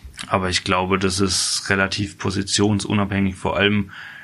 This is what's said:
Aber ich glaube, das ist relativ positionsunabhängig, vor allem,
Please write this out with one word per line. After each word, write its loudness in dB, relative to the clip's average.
Aber 0
ich 0
glaube, 2
das 0
ist 0
relativ 0
positionsunabhängig, 0
vor -4
allem, 2